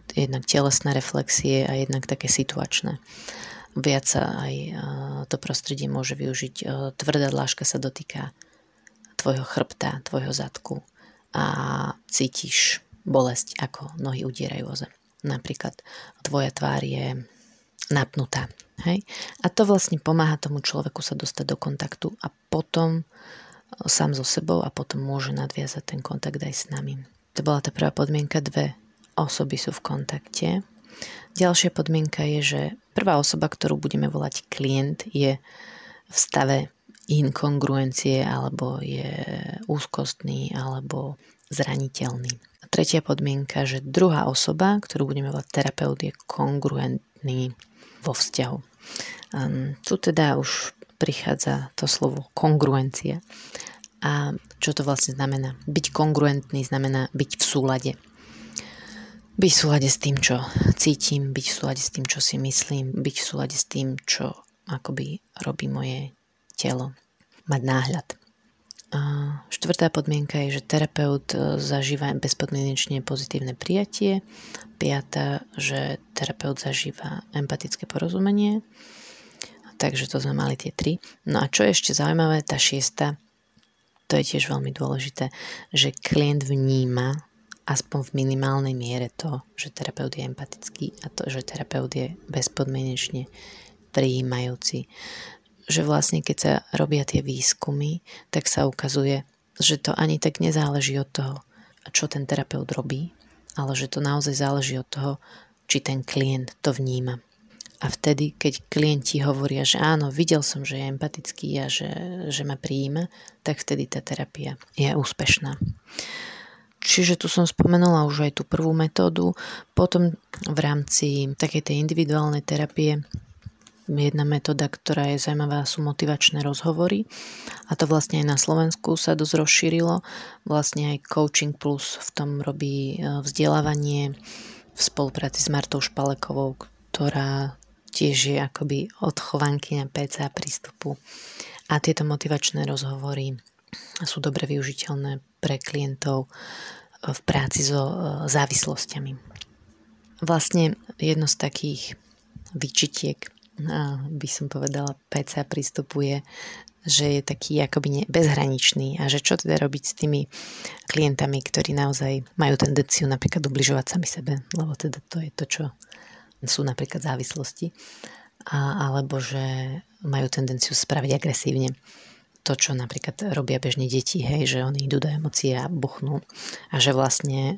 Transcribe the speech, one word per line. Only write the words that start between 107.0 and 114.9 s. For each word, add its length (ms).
A 80
vtedy, 480
keď 320
klienti 560
hovoria, 400
že 160
áno, 320
videl 320
som, 240
že 80
je 160
empatický 560
a 80
že, 160
že 160
ma 160
prijíma, 480
tak 240
vtedy 240
tá 160
terapia 560
je 160